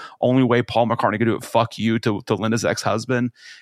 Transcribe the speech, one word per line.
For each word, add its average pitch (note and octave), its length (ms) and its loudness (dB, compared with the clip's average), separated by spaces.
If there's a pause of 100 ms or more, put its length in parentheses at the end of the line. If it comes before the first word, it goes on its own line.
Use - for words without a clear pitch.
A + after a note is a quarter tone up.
(200)
only B2+ 220 4
way A#2+ 200 4
Paul A2+ 260 0
McCartney A2 300 0
could A#2 80 2
do A2 100 0
it, - 80 -10
"Fuck - 340 0
you" A2+ 220 0
to, G#2+ 220 -2
to - 120 -2
Linda's G#2+ 300 -2
ex-husband. A#2 640 -2 (320)